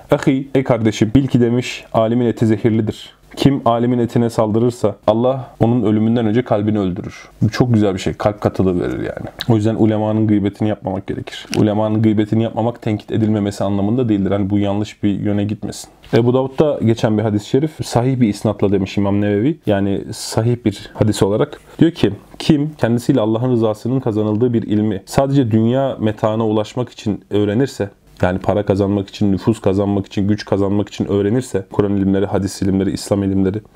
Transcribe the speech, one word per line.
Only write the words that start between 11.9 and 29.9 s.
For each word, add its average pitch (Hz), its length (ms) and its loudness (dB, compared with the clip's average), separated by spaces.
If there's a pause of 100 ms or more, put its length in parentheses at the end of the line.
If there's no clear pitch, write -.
gıybetini 110 420 2
yapmamak 113 380 -4
tenkit 107 300 -6
edilmemesi 107 520 0
anlamında 101 460 -2
değildir. 98 220 0
Hani 101 180 -2
bu 101 100 0
yanlış 101 440 -4
bir 101 160 0
yöne 104 240 -2
gitmesin. 107 460 -8 (240)
Ebu 120 200 4
Davud'da 135 520 0
geçen 113 320 2
bir 107 60 2
hadis-i 107 260 -2
şerif, 139 360 -2
sahih 123 360 0
bir 120 60 4
isnatla 101 440 0
demiş 95 260 -2
İmam 101 240 0
Nevevi. 104 440 0
Yani 98 460 0
sahih 117 540 -2
bir - 280 -4
hadis 107 300 2
olarak. 107 360 -2 (200)
Diyor 160 120 4
ki, 107 200 0 (280)
"Kim 151 380 2
kendisiyle 120 440 2
Allah'ın 113 300 0
rızasının 113 480 0
kazanıldığı 107 540 0
bir 113 100 0
ilmi 107 420 -2
sadece 139 460 0
dünya 117 480 2
metaına 110 480 0
ulaşmak 107 420 -2
için - 400 -6
öğrenirse," 104 600 0 (320)
yani 92 180 2
para 98 260 -2
kazanmak 98 440 0
için, 101 220 -2
nüfus 110 300 0
kazanmak 98 440 0